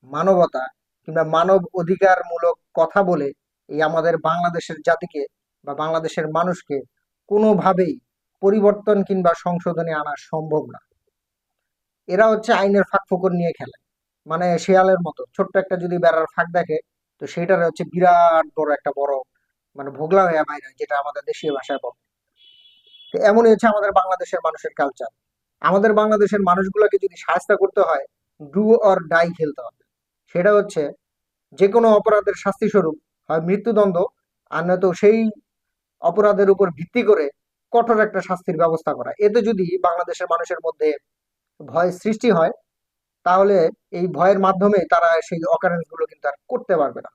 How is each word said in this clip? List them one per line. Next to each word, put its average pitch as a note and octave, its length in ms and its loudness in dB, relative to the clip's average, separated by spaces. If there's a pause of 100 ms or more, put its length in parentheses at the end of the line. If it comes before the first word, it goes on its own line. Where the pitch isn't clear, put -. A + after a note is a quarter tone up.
মানবতা D#3 640 0 (380)
কিংবা D#3+ 180 -2
মানব F3 500 2
অধিকারমূলক F3 840 0 (140)
কথা E3 300 0
বলে D3+ 280 -2 (360)
এই D3 140 -4
আমাদের E3 360 0
বাংলাদেশের E3 580 -4 (100)
জাতিকে D#3 400 -2 (400)
বা C#3+ 100 -10
বাংলাদেশের D#3+ 520 -4
মানুষকে D#3+ 540 -4 (460)
কোনোভাবেই F#3+ 720 2 (420)
পরিবর্তন G3+ 640 2
কিংবা F3+ 340 0
সংশোধনে E3+ 560 -4
আনা D3+ 240 -6
সম্ভব D#3 480 -6
না। A#2+ 140 -20 (1300)
এরা G#3 200 4
হচ্ছে A3 260 0
আইনের G3 380 2
ফাঁকফোকর F#3 400 -2
নিয়ে F3 260 -2
খেলে, C3 200 -14 (480)
মানে E3+ 340 -2
শেয়ালের F#3 380 4 (100)
মতো। - 180 -12 (100)
ছোট্ট F#3+ 220 -2
একটা F#3 180 -2
যদি F3 220 -6
বেড়ার D#3+ 280 2 (100)
ফাঁক E3+ 180 -2
দেখে, E3+ 240 -2 (420)
তো D3 80 -12
সেটারে F3 380 -2
হচ্ছে E3 180 -4
বিরাট E3+ 760 2
বড় D3 140 -2
একটা C#3+ 220 -4
বড়, C#3 260 -4 (540)
মানে, C#3 140 -12
ভোগলা D#3+ 340 0
হয়ে D#3+ 200 0
বাইরে, D3 360 -12
যেটা D3 200 -4
আমাদের C#3+ 260 -8
দেশীয় D3+ 280 -6
ভাষায় C3+ 300 -8
বলে। - 220 -14 (1040)
তো - 120 -4
এমনই A3 280 6
হচ্ছে A3 160 4
আমাদের G#3 240 0
বাংলাদেশের F#3 520 -2
মানুষের D#3+ 320 -6
কালচার। C3+ 320 -4 (520)
আমাদের G3 340 2
বাংলাদেশের G#3+ 480 2
মানুষগুলোকে G3 560 2
যদি - 200 -4
শায়েস্তা F3+ 380 -2
করতে F#3+ 260 0
হয়, D#3 240 0 (360)
do D3+ 220 -4
or G#3+ 340 4
die E3+ 400 0
খেলতে D3+ 240 -6
হবে। - 220 -18 (440)
সেটা F#3 260 2
হচ্ছে G3 380 -2 (600)
যে F#3 160 2
কোনো A3+ 260 4
অপরাধের G#3 440 2
শাস্তি G3+ 320 -4
স্বরূপ D#3+ 260 0 (340)
হয় D#3+ 120 0
মৃত্যুদণ্ড, G3+ 560 0 (520)
আর D#3 160 -4
নয়তো F3+ 280 0
সেই A3 360 2 (720)
অপরাধের G3+ 480 2
উপর F#3+ 220 2
ভিত্তি A#3+ 320 -6
করে E3+ 260 2 (420)
কঠোর A#3 280 2
একটা G#3+ 220 -2
শাস্তির F3+ 360 -6
ব্যবস্থা D#3+ 360 0
করা। B2 260 -10
এতে G#3 220 2
যদি F#3 400 -2
বাংলাদেশের F3 480 -4
মানুষের E3 360 -4
মধ্যে D#3 280 -2 (720)
ভয় E3+ 260 -2
সৃষ্টি A3 400 -2
হয়, E3 200 2 (720)
তাহলে F#3 460 4 (220)
এই F3 160 -4
ভয়ের F#3 320 2
মাধ্যমে G3 380 2 (120)
তারা E3 320 2
সেই E3+ 180 -8 (100)
অকারেন্স E3+ 420 0
গুলো D#3+ 140 -4
কিন্তু - 220 -10
আর C#3 60 -4 (140)
করতে G#3+ 300 -2
পারবে C3+ 240 -2
না। - 140 -20